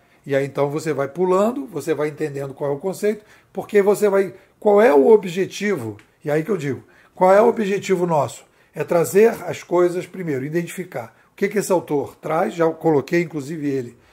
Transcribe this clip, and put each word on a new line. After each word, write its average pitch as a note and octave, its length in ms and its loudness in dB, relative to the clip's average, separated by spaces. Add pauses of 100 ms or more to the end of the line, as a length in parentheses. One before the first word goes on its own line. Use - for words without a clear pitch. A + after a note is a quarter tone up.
(260)
E C#3 100 -2
aí C#3 100 0
então C#3+ 240 -2
você D#3 220 -4
vai C#3 160 -2
pulando, F#3+ 580 0
você D#3+ 280 -6
vai D3 160 -2
entendendo C#3 440 -8
qual C#3+ 160 -6
é C#3+ 40 -2
o C#3 40 -4
conceito, F#3+ 460 -4 (300)
porque G3+ 280 0
você G3+ 280 2
vai, G3 240 0 (260)
qual G#3 220 4
é B3 120 6
o C4+ 140 6
objetivo, F#3 880 0 (280)
e D3+ 60 -6
aí D#3 140 0
que D#3 80 -6
eu G3+ 60 0
digo: C#3 260 -6 (320)
qual F#3 180 4
é G3+ 80 8
o A#3 60 6
objetivo G3 580 0
nosso? D3+ 380 -2 (320)
É D#3 80 -6
trazer F3 460 4 (180)
as D3 160 -8
coisas F3 420 0
primeiro, D#3 400 -6
identificar E3 680 -8 (160)
o - 40 -20
que G3 120 -2
que G#3 120 -2
esse F#3+ 120 -4
autor D3 460 -2
traz, E3 360 -4
já E3 160 0
coloquei D#3 540 0
inclusive D3+ 440 -8
ele C3 300 -6 (160)